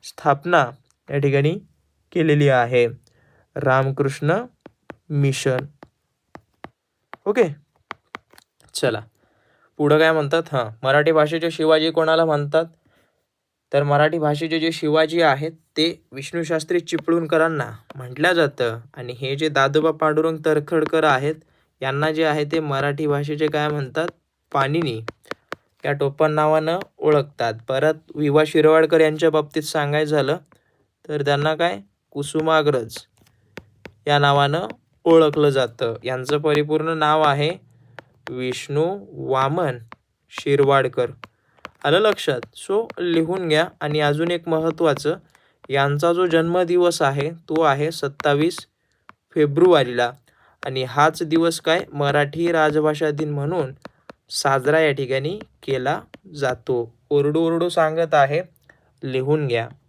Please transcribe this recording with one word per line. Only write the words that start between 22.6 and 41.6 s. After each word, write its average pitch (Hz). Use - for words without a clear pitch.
भाषेचे 147
काय 151
म्हणतात? 147
पाणिनी 139
या 139
टोपण 143
नावानं 156
ओळखतात. 143
परत 139
वि 147
वा 151
शिरवाडकर 156
यांच्या 156
बाबतीत 151
सांगायचं 151
झालं 147
तर 151
त्यांना 143
काय? 175
कुसुमाग्रज 147
या 143
नावानं 143
ओळखलं 156
जातं. 120
यांचं 127
परिपूर्ण 151
नाव 156
आहे 147
विष्णू 143
वामन 135
शिरवाडकर. 135